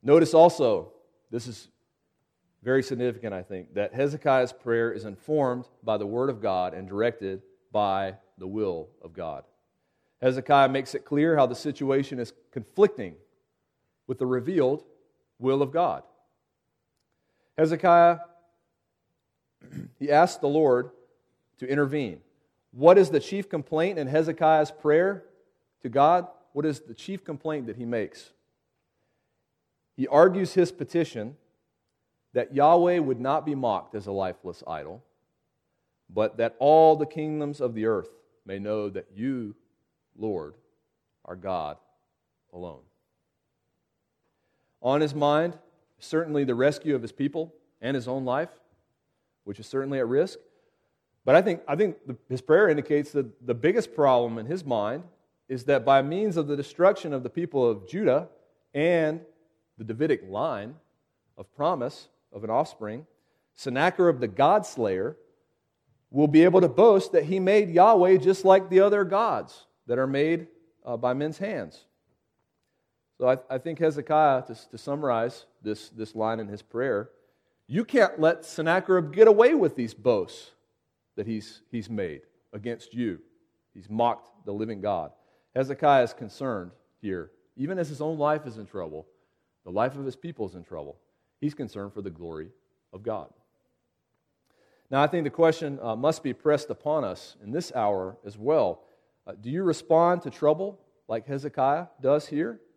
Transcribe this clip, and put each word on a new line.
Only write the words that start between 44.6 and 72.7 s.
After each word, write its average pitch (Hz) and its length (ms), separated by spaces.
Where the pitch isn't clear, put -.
On 135 180
his 147 140
mind, 151 420
certainly 156 460
the 127 100
rescue 147 400
of 127 80
his 113 100
people 156 440
and 131 140
his 123 120
own 131 160
life, 131 260
which 101 160
is 107 60
certainly 135 320
at 123 100
risk. 147 300
But 131 100
I 175 60
think, 185 260
I 143 80
think 185 300
the, 127 100
his 127 120
prayer 180 280
indicates 147 440
that 131 320
the 120 100
biggest 175 400
problem 120 420
in 110 80
his 160 180
mind 123 400
is 127 140
that 131 200
by 135 200
means 175 340
of 147 100
the 147 80
destruction 170 580
of 131 100
the 120 60
people 147 380
of 98 200
Judah 165 420
and 160 480
the 113 60
Davidic 113 460
line 113 460
of - 180
promise 147 520
of 104 120
an 110 60
offspring, 120 560
Sennacherib 160 640
the 123 80
God 151 380
slayer 107 520
will 147 160
be 156 160
able 180 180
to 170 80
boast 196 420
that 196 140
he 185 140
made 196 300
Yahweh 185 480
just 185 280
like 190 240
the 185 100
other 202 240
gods 185 640
that 120 100
are 131 100
made, 156 400
uh, 120 120
by 123 160
men's 151 240
hands. 170 480